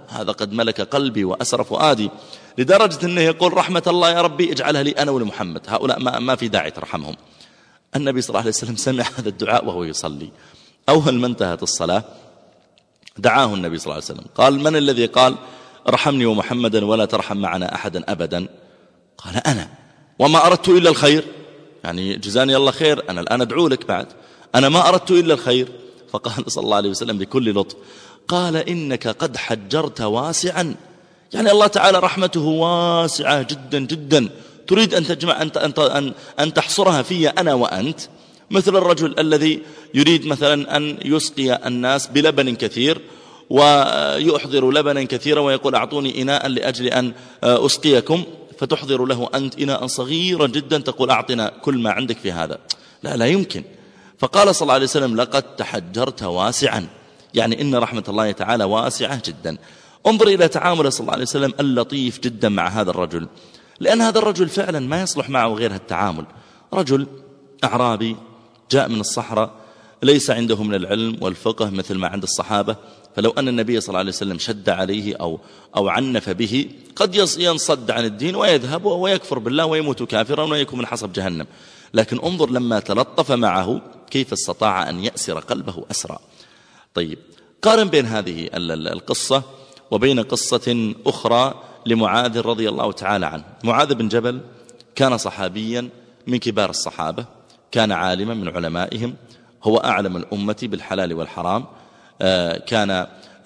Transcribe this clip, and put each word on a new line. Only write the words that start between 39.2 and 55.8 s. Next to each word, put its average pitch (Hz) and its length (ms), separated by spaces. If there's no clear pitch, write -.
يريد 143 320
مثلًا 147 500
أن 147 280
يسقي 135 640
الناس 123 400
بلبن 139 480
كثير 123 460
ويحضر 143 1200
لبناً 143 340
كثيراً 139 360
ويقول: 135 340
"أعطوني 131 480
إناءً 139 260
لأجل 123 380
أن 123 260
أسقيكم"، 135 840
فتحضر 135 460
له 120 300
أنت 135 240
إناءً 139 280
صغيراً 156 600
جدًا 147 320
تقول: 131 320
"أعطنا 117 380
كل 139 300
ما 110 120
عندك 117 280
في 95 140
هذا". 80 260
لا، 143 140
لا 117 100
يمكن. 165 380
فقال 196 360
صلى - 80
الله 139 120
عليه 135 100
وسلم: 127 320
"لقد 127 400
تحجرت 110 680